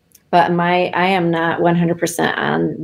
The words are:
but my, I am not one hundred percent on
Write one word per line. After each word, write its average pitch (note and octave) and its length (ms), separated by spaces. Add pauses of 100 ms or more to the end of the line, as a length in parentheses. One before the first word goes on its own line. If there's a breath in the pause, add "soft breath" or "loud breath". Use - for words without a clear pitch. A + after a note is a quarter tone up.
(300)
but F3 220
my, F3 420
I F3+ 140
am F3 220
not E3 300
one E3+ 160
hundred E3+ 220
percent - 400
on D#3 300 (160)